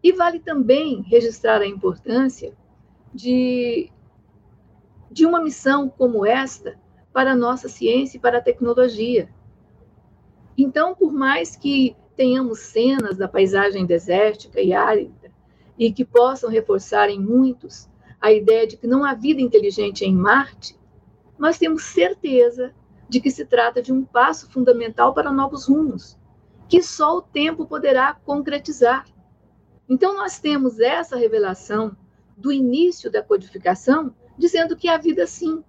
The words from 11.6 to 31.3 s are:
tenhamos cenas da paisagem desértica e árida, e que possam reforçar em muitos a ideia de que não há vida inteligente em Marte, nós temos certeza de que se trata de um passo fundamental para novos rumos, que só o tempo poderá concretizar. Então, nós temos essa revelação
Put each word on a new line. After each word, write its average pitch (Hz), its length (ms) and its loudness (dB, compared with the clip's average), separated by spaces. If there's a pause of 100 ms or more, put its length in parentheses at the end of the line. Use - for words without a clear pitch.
tenhamos 254 440 0
cenas 233 580 -2
da 190 100 -4
paisagem 196 600 0
desértica 190 760 0
e 185 120 2
árida, - 600 -2 (460)
e 226 120 2
que 247 140 -4
possam 247 460 2
reforçar 208 580 0
em 202 100 -6
muitos 247 720 -2 (320)
a 214 120 4
ideia 220 340 4
de 220 100 -14
que - 100 -12
não 262 180 2
há 269 100 -2
vida 269 260 -2
inteligente 208 640 0
em 190 100 0
Marte, - 640 0 (600)
nós 311 200 0
temos 320 240 -2
certeza 254 920 -2 (360)
de 247 120 0
que 277 100 -2
se - 140 -10
trata 240 380 -2
de 262 100 -6
um 262 120 -2
passo 277 440 0
fundamental 240 640 0
para 294 200 -2
novos 269 340 -4
rumos, 277 500 -2 (520)
que 349 140 4
só 320 360 -2
o 359 40 -6
tempo 320 440 -4
poderá 277 480 0
concretizar. 285 920 -2 (840)
Então, 370 280 0
nós 392 220 -8
temos 269 400 -2
essa 269 380 -2
revelação 214 800 -2 (400)